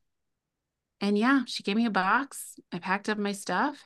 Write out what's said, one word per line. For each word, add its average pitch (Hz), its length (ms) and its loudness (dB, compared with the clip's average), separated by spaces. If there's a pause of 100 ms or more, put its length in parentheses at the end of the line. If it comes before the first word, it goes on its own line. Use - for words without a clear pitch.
(1000)
and 202 160 2
yeah, 254 300 4
she - 160 -10
gave 202 140 -2
me 233 100 2
a 226 40 0
box. 202 680 0 (140)
I 180 80 -6
packed 190 280 -2
up 214 100 0
my 202 140 -2
stuff, 196 540 -2